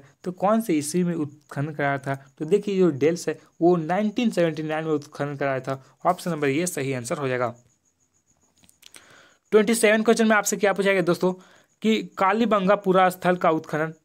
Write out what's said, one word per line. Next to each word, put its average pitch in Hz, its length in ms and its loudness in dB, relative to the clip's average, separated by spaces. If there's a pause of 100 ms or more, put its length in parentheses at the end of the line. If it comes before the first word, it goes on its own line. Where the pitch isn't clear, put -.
(240)
तो 180 100 -6
कौन 214 260 0
से 190 140 -2
ईस्वी 151 300 -2
में 175 100 -2
उत्खनन 143 580 -8
कराया 139 260 -2
था? 135 160 -6 (240)
तो 156 60 -6
देखिए, 196 340 -2
जो 180 140 4
डेल्स 156 360 0
है 156 100 -6 (220)
वो 175 180 4
नाइनटीन 202 520 -2
सेवेंटी 165 320 0
नाइन 156 220 -4
में 156 80 -2
उत्खनन 143 440 -6
कराया 139 240 -4
था। 135 220 -8 (240)
ऑप्शन 180 240 0
नंबर 147 180 0
ये 156 200 0
सही 135 260 -6
आंसर 127 240 -6
हो 139 100 -4
जाएगा। 123 260 -2 (2000)
ट्वेंटी 214 220 4
सेवन 220 280 4
क्वेश्चन 226 260 4
में 220 80 4
आपसे 202 200 0
क्या 196 160 2
पूछा 196 200 0
गया 190 100 2
दोस्तों 175 300 0 (500)
कि 214 200 2 (160)
कालीबंगा 202 580 2
पुरा 185 340 4
स्थल 180 260 0
का 175 160 2
उत्खनन 160 400 -4 (120)